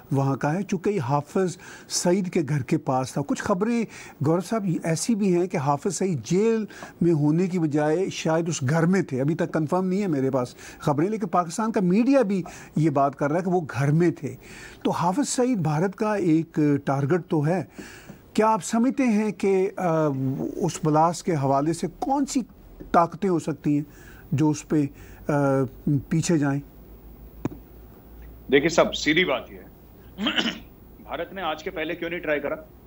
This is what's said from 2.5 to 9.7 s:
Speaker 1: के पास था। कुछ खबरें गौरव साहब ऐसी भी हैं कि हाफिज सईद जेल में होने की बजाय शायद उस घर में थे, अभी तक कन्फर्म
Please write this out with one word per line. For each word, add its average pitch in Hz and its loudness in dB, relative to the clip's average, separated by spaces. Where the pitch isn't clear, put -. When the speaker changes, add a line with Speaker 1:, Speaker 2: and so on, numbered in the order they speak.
Speaker 1:
के - 0
पास 131 -2
था। 147 0
कुछ 226 -4
खबरें 214 0
गौरव 165 2
साहब 196 -2
ऐसी 165 0
भी 202 2
हैं 175 2
कि 185 -6
हाफिज 147 0
सईद 185 -2
जेल 214 2
में 170 6
होने 156 2
की 180 -2
बजाय 156 0
शायद 165 0
उस 151 -4
घर 160 2
में 185 4
थे, 127 -4
अभी 143 0
तक 165 -2
कन्फर्म 170 0